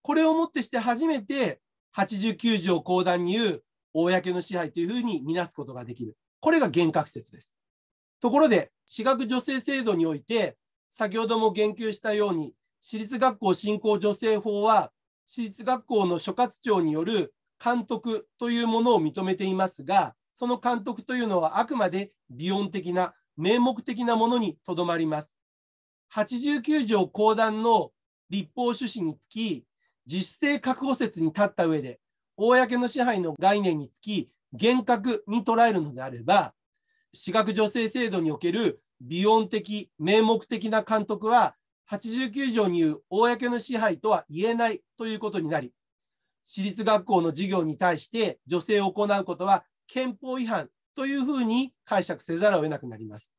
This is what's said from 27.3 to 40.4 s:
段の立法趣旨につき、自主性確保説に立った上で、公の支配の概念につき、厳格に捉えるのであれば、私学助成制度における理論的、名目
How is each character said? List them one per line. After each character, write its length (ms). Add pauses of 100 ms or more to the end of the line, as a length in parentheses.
段 300
の 280 (380)
立 260
法 100
趣 200 (140)
旨 80
に 100
つ 100
き、 380 (400)
自 180
主 140
性 220
確 260
保 100
説 260
に 60
立 160
っ 100
た 120
上 160
で、 180 (360)
公 420
の 100
支 140
配 200
の 180
概 220
念 160
に 120
つ 100
き、 300 (240)
厳 300
格 440
に 180
捉 220
え 40
る 100
の 120
で 80
あ 80
れ 140
ば、 300 (600)
私 180
学 240
助 120
成 200
制 220
度 100
に 120
お 60
け 140
る 300 (180)
理 240
論 260
的、 400 (100)
名 220
目 220